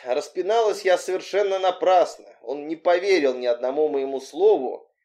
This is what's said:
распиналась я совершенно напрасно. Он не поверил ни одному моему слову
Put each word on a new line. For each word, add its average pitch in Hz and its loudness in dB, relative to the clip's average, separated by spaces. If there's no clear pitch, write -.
распиналась 185 -2
я 180 4
совершенно 190 -2
напрасно. 180 2
Он 143 -10
не 160 -6
поверил 175 2
ни 123 -6
одному 127 0
моему 135 -4
слову 147 0